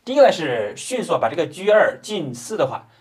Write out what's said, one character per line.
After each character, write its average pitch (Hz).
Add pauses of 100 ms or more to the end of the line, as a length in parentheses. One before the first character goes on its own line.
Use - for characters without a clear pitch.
第 240
一 269
个 254
是 123
迅 247
速 165
把 -
这 -
个 160
车 202
二 208
进 170
四 214
的 147
话 - (140)